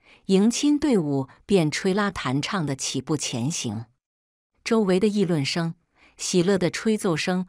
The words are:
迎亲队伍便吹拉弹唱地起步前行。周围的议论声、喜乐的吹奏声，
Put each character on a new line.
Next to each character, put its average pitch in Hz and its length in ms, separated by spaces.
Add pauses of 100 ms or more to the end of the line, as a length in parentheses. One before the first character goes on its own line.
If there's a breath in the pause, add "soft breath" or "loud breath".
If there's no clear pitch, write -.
(280 soft breath)
迎 190 220
亲 294 300
队 277 180
伍 143 300 (180 soft breath)
便 175 240
吹 - 240
拉 202 160
弹 135 320
唱 165 240
地 139 100
起 - 260
步 147 160
前 127 340
行。 117 340 (800)
周 226 180
围 185 180
的 214 80
议 202 180
论 160 200
声、 165 300 (420 soft breath)
喜 - 240
乐 190 160
的 180 120
吹 214 280
奏 185 180
声， 185 340